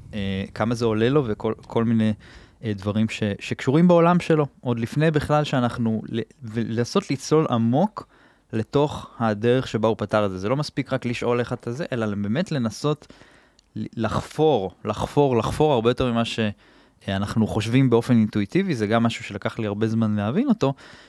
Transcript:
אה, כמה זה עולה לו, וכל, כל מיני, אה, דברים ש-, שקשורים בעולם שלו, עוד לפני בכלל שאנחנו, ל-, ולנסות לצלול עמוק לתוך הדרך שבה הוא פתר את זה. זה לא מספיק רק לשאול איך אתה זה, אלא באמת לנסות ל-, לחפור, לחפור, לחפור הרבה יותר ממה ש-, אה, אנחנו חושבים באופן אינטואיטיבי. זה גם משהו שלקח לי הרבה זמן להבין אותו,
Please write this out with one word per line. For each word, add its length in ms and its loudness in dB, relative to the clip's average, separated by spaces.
אה, 60 -8
כמה 220 -2
זה 100 -2
עולה 240 2
לו, 180 2
וכל, 260 -4
כל 160 0
מיני, 300 2
אה, 100 -4
דברים 360 -2
ש-, 140 -6
שקשורים 480 2
בעולם 320 6
שלו, 260 2
עוד 180 -2
לפני 320 0
בכלל 320 0
שאנחנו, 680 -2
ל-, 100 -4
ולנסות 680 -4
לצלול 380 2
עמוק 580 0
לתוך 560 0
הדרך 480 2
שבה 200 0
הוא 120 2
פתר 260 2
את 60 -2
זה. 60 -6
זה 120 -4
לא 60 2
מספיק 380 -4
רק 120 -4
לשאול 340 -2
איך 140 -4
אתה 180 -8
זה, 200 -8
אלא 140 -2
באמת 460 -4
לנסות 560 -4
ל-, 100 -6
לחפור, 760 0
לחפור, 520 0
לחפור 360 2
הרבה 160 4
יותר 220 0
ממה 140 0
ש-, 140 -6
אה, 760 -6
אנחנו 320 0
חושבים 420 2
באופן 240 4
אינטואיטיבי. 600 2
זה 120 -2
גם 160 2
משהו 200 -2
שלקח 360 -6
לי 80 -2
הרבה 200 -2
זמן 280 0
להבין 320 0
אותו, 260 0